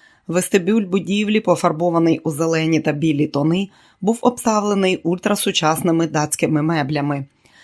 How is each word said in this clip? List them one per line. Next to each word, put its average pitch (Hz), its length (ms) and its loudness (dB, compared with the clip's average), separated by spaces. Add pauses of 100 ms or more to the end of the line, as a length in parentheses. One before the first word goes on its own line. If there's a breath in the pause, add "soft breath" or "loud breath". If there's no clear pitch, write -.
(280 soft breath)
Вестибюль 190 580 0
будівлі, 202 540 0
пофарбований 165 800 2
у 170 120 -4
зелені 160 480 0
та 156 120 0
білі 147 360 0
тони, 165 420 0 (320 soft breath)
був 226 200 0
обставлений 208 760 0
ультрасучасними 170 1080 0
датськими 156 540 -2
меблями. 143 640 -2 (380 soft breath)